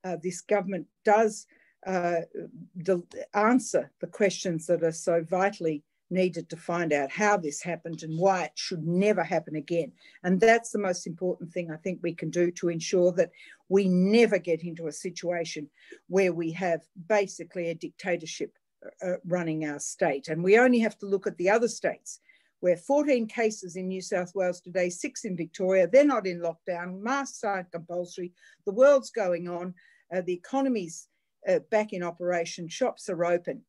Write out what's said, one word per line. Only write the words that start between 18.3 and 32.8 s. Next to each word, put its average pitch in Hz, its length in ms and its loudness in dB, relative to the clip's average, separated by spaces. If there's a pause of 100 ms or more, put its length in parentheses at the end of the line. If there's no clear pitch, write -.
uh, 180 100 -2 (100)
running 165 400 -2
our 147 140 -6
state. 143 500 -2
And 160 120 -2
we 196 160 6
only 247 220 6
have 226 200 0
to 202 60 -12
look 196 220 -2
at 170 100 -6
the 180 120 2
other 226 180 4
states, - 540 -6 (400)
where 180 160 2
fourteen 277 500 2
cases 214 480 -4
in 185 140 -6
New 190 120 -6
South 180 320 -4
Wales 180 280 -2
today, 180 280 -2
six - 360 -8
in 185 100 -4
Victoria, 185 520 2
they're 262 180 8
not 240 200 2
in 175 140 -4
lockdown, 175 640 -6
masks 269 420 -4
aren't 190 280 -4
compulsory, 175 600 -8 (340)
the 202 60 -2
world's 262 400 6
going 175 380 -2
on, 180 240 -8 (420)
uh, 185 60 0
the 175 120 -4
economy's, 220 760 -4 (400)
uh, 175 100 4 (100)
back 214 220 0
in 185 100 -6
operation, 170 680 -4
shops - 400 -4